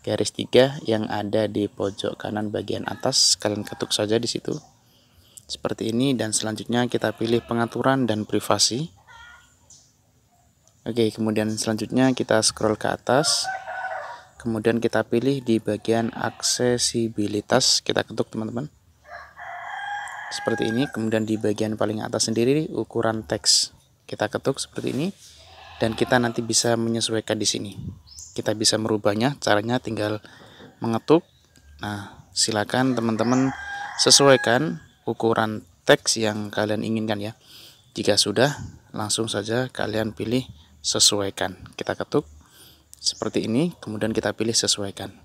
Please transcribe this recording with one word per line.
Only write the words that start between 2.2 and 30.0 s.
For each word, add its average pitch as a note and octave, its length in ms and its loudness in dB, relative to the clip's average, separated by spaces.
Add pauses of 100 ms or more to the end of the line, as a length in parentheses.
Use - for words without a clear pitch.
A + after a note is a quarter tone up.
bagian G2+ 400 -4
atas. - 480 2
Kalian G#2 240 -2
ketuk - 320 -6
saja G#2+ 240 2
di A#2 80 0
situ. - 320 -4 (880)
Seperti - 480 -4
ini, B2+ 240 2
dan A2 160 -2
selanjutnya A2 560 0
kita A2 240 0
pilih A#2 320 0
pengaturan A#2+ 640 0
dan G#2+ 160 0
privasi. G#2+ 640 0 (1900)
Oke, A2+ 320 0
kemudian A2 320 0 (160)
selanjutnya A2 540 2
kita - 260 2
scroll G#2+ 320 2
ke - 160 -2
atas. - 560 0 (960)
Kemudian A2+ 400 0
kita A2+ 240 2
pilih B2+ 400 0
di A2+ 160 2
bagian A2+ 480 0
aksesibilitas, A2+ 1800 0
kita - 160 0
ketuk, - 320 -6
teman-teman. A2+ 320 -6 (1700)
Seperti A2+ 400 -4
ini, C3 160 -2
kemudian A2 380 -2
di A2 100 -2
bagian G#2+ 400 -2
paling G#2+ 240 -2
atas A2+ 300 -4
sendiri C3 420 2
ukuran A2 540 -2
teks. - 500 0 (320)
Kita G#2+ 160 -2
ketuk B2+ 320 -2
seperti - 320 -8
ini, D#3 240 -4 (640)
dan A2+ 160 0
kita A#2 240 2
nanti A#2+ 240 0
bisa A#2 320 2
menyesuaikan A2+ 640 0
di G#2 80 -2
sini. G#2 320 -4 (560)
Kita A2 240 -2
bisa A2 240 2
merubahnya, G#2+ 560 0
caranya A2 400 2
tinggal G#2+ 400 -2 (640)